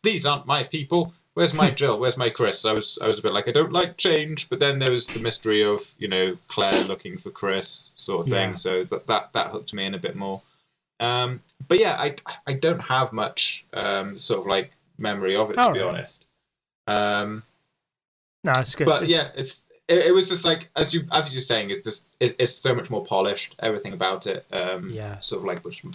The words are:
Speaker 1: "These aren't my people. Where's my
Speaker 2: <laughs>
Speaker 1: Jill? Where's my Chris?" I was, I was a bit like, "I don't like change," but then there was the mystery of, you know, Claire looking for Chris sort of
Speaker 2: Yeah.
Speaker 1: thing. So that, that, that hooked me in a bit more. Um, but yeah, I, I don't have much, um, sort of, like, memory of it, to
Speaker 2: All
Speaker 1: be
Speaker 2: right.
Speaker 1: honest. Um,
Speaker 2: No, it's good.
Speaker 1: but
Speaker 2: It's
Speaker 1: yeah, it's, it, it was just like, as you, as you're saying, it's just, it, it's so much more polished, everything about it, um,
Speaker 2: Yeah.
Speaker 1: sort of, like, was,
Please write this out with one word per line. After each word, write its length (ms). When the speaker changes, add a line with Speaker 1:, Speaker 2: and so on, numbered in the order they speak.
Speaker 1:
"These 240
aren't 200
my 180
people. 480
Where's 200
my 160
Speaker 2:
<laughs> 80
Speaker 1:
Jill? 220
Where's 160
my 140
Chris?" 340
I 80
was, 280
I 60
was 140
a 20
bit 100
like, 140
"I 60
don't 200
like 260
change," 500
but 100
then 220
there 100
was 160
the 140
mystery 420
of, 240
you 120
know, 280
Claire 240
looking 300
for 120
Chris 640
sort 280
of 60
Speaker 2:
Yeah. 200
Speaker 1:
thing. 80
So 280
that, 220
that, 280
that 180
hooked 220
me 120
in 80
a 40
bit 180
more. 240
Um, 420
but 140
yeah, 200
I, 140
I 60
don't 260
have 340
much, 600
um, 440
sort 240
of, 60
like, 240
memory 380
of 160
it, 40
to 60
Speaker 2:
All 120
Speaker 1:
be 80
Speaker 2:
right. 80
Speaker 1:
honest. 360
Um, 560
Speaker 2:
No, 160
it's 140
good. 120
Speaker 1:
but 160
Speaker 2:
It's 80
Speaker 1:
yeah, 240
it's, 260
it, 180
it 80
was 140
just 160
like, 320
as 180
you, 180
as 220
you're 80
saying, 280
it's 140
just, 180
it, 180
it's 160
so 200
much 160
more 140
polished, 560
everything 320
about 340
it, 260
um, 380
Speaker 2:
Yeah. 300
Speaker 1:
sort 220
of, 40
like, 180
was, 180